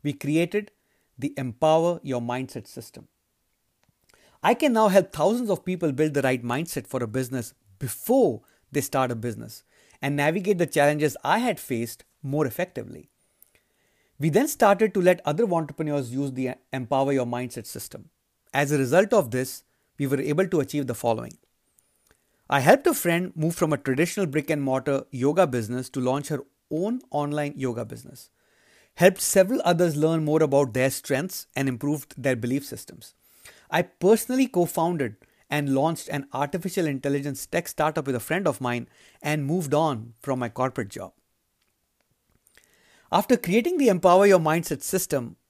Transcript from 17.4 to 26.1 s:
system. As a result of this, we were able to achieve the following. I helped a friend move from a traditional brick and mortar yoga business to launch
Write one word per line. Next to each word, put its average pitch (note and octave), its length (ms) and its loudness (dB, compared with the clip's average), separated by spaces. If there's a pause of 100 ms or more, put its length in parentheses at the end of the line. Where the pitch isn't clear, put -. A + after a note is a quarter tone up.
system. - 420 -14 (440)
As C#3 180 2
a D3+ 60 2
result D#3+ 360 4
of D3+ 180 2
this, B2+ 320 -4 (340)
we C#3 100 -2
were C3+ 120 0
able D3+ 280 0
to E3+ 120 0
achieve C#3 280 -2
the A#2+ 80 -6
following. A#2 420 -2 (1120)
I C#3 100 4
helped G3 280 6
a E4 60 2
friend F3 420 -2
move D#3+ 200 0
from D#3+ 160 0
a C#3+ 60 0
traditional E3 480 0
brick D3 240 -2
and D3+ 120 0
mortar C3+ 480 -2
yoga D3 380 2
business B2 440 -4
to C3+ 100 -4
launch C3 260 -2